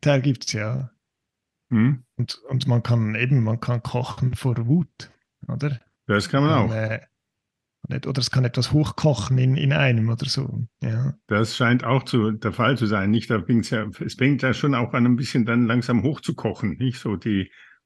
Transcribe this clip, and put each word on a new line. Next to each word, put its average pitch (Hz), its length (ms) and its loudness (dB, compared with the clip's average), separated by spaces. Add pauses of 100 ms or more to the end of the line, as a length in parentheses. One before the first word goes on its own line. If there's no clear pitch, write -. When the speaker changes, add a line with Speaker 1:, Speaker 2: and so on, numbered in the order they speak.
Speaker 1:
Teil 139 200 2
gibt's 135 320 0
ja. 117 380 -4 (760)
Speaker 2:
Mhm. 127 340 2 (140)
Speaker 1:
Und, - 180 -4 (140)
und 131 180 -2
man 120 160 2
kann 110 320 0
eben, 123 280 2
man 113 180 0
kann 120 220 -2
kochen 123 520 -4
vor 123 200 -2 (120)
Wut, - 440 -2 (360)
oder? 143 320 -4 (280)
Speaker 2:
Das 104 200 2
kann 143 160 2
man 151 80 4
Speaker 1:
Dann, 117 180 2
Speaker 2:
auch. 110 40 -4 (180)
Speaker 1:
äh, 113 100 -6 (840)
nicht, 135 200 -6
oder 131 120 -2
es 120 120 -2
kann 131 140 2
etwas 120 280 -2
hochkochen 151 640 2
in, 131 180 4
in 143 180 2
einem 123 360 2
oder 117 180 -2
so, 123 380 -4 (160)
ja. 123 320 -2 (140)
Speaker 2:
Das 107 280 0
scheint 123 280 2
auch 127 200 0
zu, 110 280 0
der 107 200 -4
Fall 123 260 0
zu 113 100 0
sein, 101 240 2
nicht? 113 180 0
Da 117 80 0
bringt's 117 320 0
ja, 107 180 -2 (160)
es - 140 -10
bringt 131 240 2
ja 131 120 2
schon 143 220 0
auch 120 180 -2
an 123 120 2
ein 123 100 4
bisschen 120 300 0
dann 120 200 2
langsam 117 380 0
hochzukochen, - 720 -4
nicht? 123 220 -4
So 107 160 -4
die, 98 360 -2 (340)